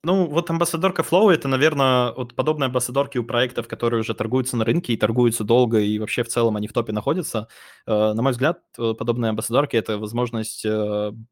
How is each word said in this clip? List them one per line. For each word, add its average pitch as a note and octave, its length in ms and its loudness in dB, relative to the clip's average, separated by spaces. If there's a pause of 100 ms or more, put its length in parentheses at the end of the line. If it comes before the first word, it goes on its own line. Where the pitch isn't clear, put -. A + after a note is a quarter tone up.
Ну, F3+ 220 2
вот D#3 240 -2
амбассадорка E3+ 520 0
Flow, G3 300 4
это, D#3 160 0
наверное, C3 640 2
вот B2 220 -8
подобные D3+ 320 0
амбассадорки C3 500 -2
у A#2+ 80 -2
проектов, A#2+ 440 -2
которые A#2 320 0
уже A2 140 -4
торгуются A#2+ 420 -2
на A2+ 100 0
рынке C#3 260 0
и A2 60 2
торгуются A#2+ 460 2
долго, A#2 360 4
и G#2 180 0
вообще G#2+ 240 -4
в - 60 -4
целом A2+ 280 0
они G#2 120 -4
в - 60 -12
топе A2+ 180 -2
находятся. A2+ 560 -4 (380)
Э, G#2+ 260 2
на A2 100 -2
мой C3 100 2
взгляд, C#3 260 0 (200)
э, A2+ 200 0
подобные A#2+ 320 0
амбассадорки — A#2 480 0
это A2 200 -2
возможность, A#2 680 -6
э, G#2 460 -2 (180)